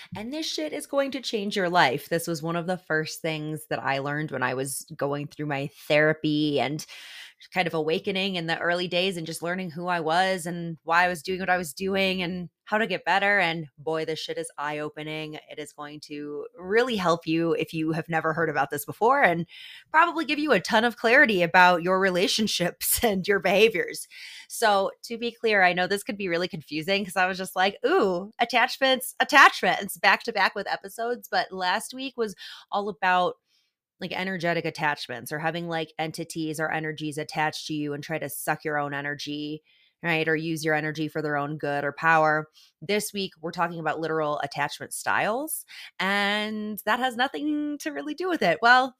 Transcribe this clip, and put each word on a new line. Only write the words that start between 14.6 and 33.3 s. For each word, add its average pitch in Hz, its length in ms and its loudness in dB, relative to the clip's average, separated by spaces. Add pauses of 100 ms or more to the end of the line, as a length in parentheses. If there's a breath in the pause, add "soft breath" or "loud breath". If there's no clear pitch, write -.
It - 240 -16
is 147 160 -12
going 147 320 -14
to 147 400 -10 (120)
really 220 380 2
help 170 300 2
you 165 260 2
if 156 220 -2
you 160 180 0
have 160 160 -2
never 160 240 0
heard 160 160 0
about 143 220 0
this 147 160 -6
before 247 360 2
and 170 240 4 (440 loud breath)
probably 320 340 4
give 294 140 -2
you 294 140 2
a 190 80 6
ton 220 240 2
of 240 120 0
clarity 226 460 6
about 180 400 8
your 185 180 2
relationships 185 1000 0
<laughs> - 40 0
and 196 240 2
your 196 120 4
behaviors. 196 680 2 (400 loud breath)
So 202 420 2 (140)
to 233 140 -8
be 233 120 -4
clear, 214 320 2
I 180 120 6
know 180 120 0
this 202 180 -2
could 214 120 -6
be 196 120 -4
really 170 200 0
confusing 165 560 -4
'cause 185 120 -8
I 185 100 4
was 185 100 -2
just 185 180 -8
like, 196 300 2
"Ooh, 208 400 2 (140)
attachments, 247 840 2
attachments," 254 760 4
back 208 260 4
to 233 80 -6
back 196 220 2
with 196 160 -6
episodes. 226 600 -6
But 190 220 0
last 185 420 -2
week 262 220 -8
was 214 180 -2 (360 loud breath)
all 202 180 -2
about, 180 480 2 (640)